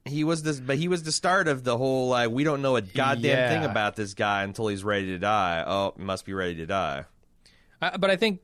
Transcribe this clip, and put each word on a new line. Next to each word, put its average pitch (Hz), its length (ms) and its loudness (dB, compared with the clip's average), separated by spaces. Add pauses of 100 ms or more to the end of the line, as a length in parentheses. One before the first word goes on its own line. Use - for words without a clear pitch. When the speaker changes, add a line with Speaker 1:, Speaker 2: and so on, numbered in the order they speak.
Speaker 1:
he 147 200 -2
was 160 200 0
this, 151 160 -2
but 131 160 -2
he 160 120 0
was 180 160 0
the 156 80 -4
start 185 360 2
of 131 160 0
the 123 120 2
whole, 131 320 0
like, 120 220 2
"We 127 140 0
don't 147 180 0
know 131 140 2
a 113 60 2
goddamn 131 680 2
thing 107 120 0
Speaker 2:
Yeah. - 80 0
Speaker 1:
about 104 260 0
this 98 180 -6
guy 101 300 2
until 101 240 -4
he's 98 160 -2
ready 101 220 0
to 92 120 -4
die. 92 480 2
Oh, 98 300 0
must 95 280 -6
be 98 100 -10
ready 90 220 -2
to 80 100 -8
die." 80 380 -2 (800)
Speaker 2:
Uh, 180 160 -2
but 190 120 2
I 190 60 4
think, 202 280 0